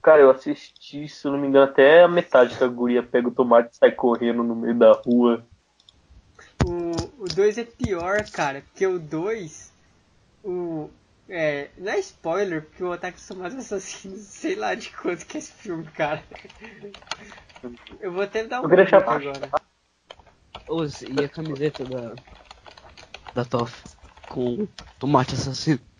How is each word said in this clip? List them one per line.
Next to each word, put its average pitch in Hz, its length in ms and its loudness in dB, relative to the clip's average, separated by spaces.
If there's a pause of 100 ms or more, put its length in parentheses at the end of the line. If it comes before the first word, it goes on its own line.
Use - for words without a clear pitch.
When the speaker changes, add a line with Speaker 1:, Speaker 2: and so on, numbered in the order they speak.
Speaker 1:
Cara, 156 200 8
eu 135 80 10
assisti, - 760 -6
se - 180 -14
eu 139 60 -2
não 139 60 -4
me 143 100 -4
engano, 135 220 6
até 147 340 8
a 175 40 6
metade 131 480 2
que 131 80 0
a 127 40 0
guria 123 340 -2
pega 123 260 -2
o 117 40 -4
tomate 120 400 4
e - 40 -20
sai 123 160 6
correndo 117 500 -2
no 117 120 -2
meio 117 240 -4
da 113 140 8
rua. 120 520 2 (1200)
Speaker 2:
O, 170 580 -8
o 185 120 -10
dois 208 240 0
é 233 60 -8
pior, 208 680 -6
cara, 143 320 -6
porque - 240 -6
o 185 120 -2
dois, 165 760 -8 (680)
o, 170 460 -8 (400)
é, 151 480 -4
não 202 160 -8
é 403 60 -2
spoiler, 170 640 -6
porque - 220 -16
o 180 80 -6
Ataque 180 260 -10
dos - 80 -20
Tomates 185 320 -12
Assassinos, 196 640 -12
<laughs> 202 40 -20
sei - 280 -8
lá 208 200 -6
de - 160 -14
quanto - 360 -10
que - 100 -16
é 302 40 -8
esse - 120 -20
filme, 165 360 -12
cara. 156 340 -6 (1800)
Eu 185 120 -10
vou 190 100 -6
até 220 220 -6
dar - 160 -8
um - 40 -8
Speaker 1:
Eu 156 60 -6
queria 185 140 6
Speaker 2:
Google 190 160 6
Speaker 1:
chamar - 160 -2
Speaker 2:
agora. 139 340 -10 (1160)
Speaker 3:
Ô, 165 160 -4
e 139 400 -8
a 143 40 -8
camiseta 147 560 -8
da, 123 300 -12 (1200)
da 120 100 -4
Toff 120 380 -6 (460)
com 123 380 -6 (320)
tomate 131 360 0
assassino? 135 460 -4 (200)